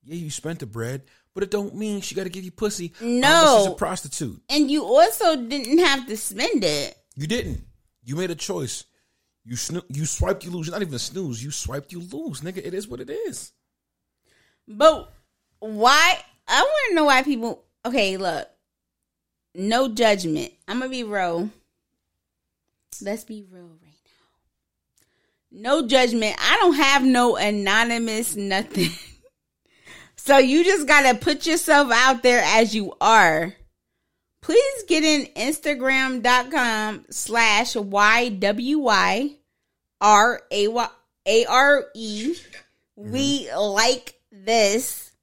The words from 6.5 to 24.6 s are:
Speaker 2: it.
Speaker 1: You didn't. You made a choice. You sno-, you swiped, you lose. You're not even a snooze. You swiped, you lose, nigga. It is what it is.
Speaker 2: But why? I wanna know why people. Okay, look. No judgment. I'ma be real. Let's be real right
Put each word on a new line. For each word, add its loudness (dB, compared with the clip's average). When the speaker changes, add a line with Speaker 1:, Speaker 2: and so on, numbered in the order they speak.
Speaker 2:
it. -2
Speaker 1:
You -10
didn't. -6
You -8
made -4
a -6
choice. -8
You -12
sno-, -8
you -6
swiped, -4
you -12
lose. -8
You're -10
not -4
even -8
a -8
snooze. -8
You -12
swiped, -10
you -14
lose, -12
nigga. -10
It -12
is -10
what -14
it -14
is. -10
Speaker 2:
But 2
why? 2
I 2
wanna 0
know 2
why 4
people. -6
Okay, -2
look. -6
No 0
judgment. 0
I'ma -6
be -8
real. -4
Let's -10
be -18
real -20
right -20